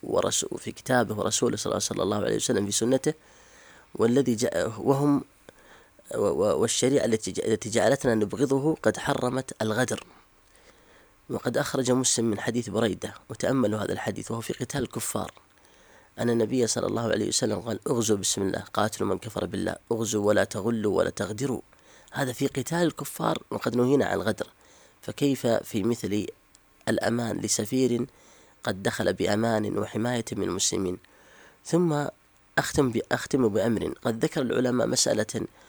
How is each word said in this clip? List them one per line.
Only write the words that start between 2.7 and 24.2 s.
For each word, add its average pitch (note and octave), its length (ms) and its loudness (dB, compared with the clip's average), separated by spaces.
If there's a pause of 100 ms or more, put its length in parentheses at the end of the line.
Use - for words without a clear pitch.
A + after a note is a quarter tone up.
سنته، C3 420 0 (840)
والذي A#2+ 400 4
جع-، A2 440 -2
وهم، C#3+ 440 2 (920)
و-، - 20 -4
و-، E2 440 2
والشريعة B2 440 2
التي A2 260 0
ج-، F2 80 -6
التي A2 300 0
جعلتنا A#2 460 4
نبغضه C3+ 680 2
قد G#2+ 140 4
حرمت C3 640 -2
الغدر. A2 420 0 (1300)
وقد B2 280 -2
أخرج C3 340 0
مسلم B2 340 2
من G#2+ 140 2
حديث A#2 300 -2
بريدة، G2+ 440 -2 (160)
وتأملوا A#2 500 0
هذا G2 140 -2
الحديث G#2 380 -6
وهو A2+ 100 -6
في - 120 -6
قتال C#3 280 -6
الكفار، - 500 -6 (880)
أن A#2+ 100 2
النبي A#2 380 2
صلى F#2+ 200 -2
الله G#2 140 -2
عليه G#2+ 260 0
وسلم G#2+ 320 0
قال: A2+ 280 -4
"اغزوا A2 300 2
بسم G2 240 -2
الله، F#2+ 180 -2 (140)
قاتلوا G#2 360 0
من F#2+ 80 -2
كفر - 280 -6
بالله، F2+ 300 -4 (160)
اغزوا G#2+ 340 0
ولا G#2 180 6
تغلوا G#2 540 0
ولا F2 120 2
تغدروا". G#2+ 520 -4 (500)
هذا C3 220 -2
في C3+ 140 0
قتال C#3 300 -4
الكفار - 720 0
وقد A#2 240 -2
نهينا B2 300 6
عن F#2+ 120 0
الغدر، F#2+ 300 -2 (540)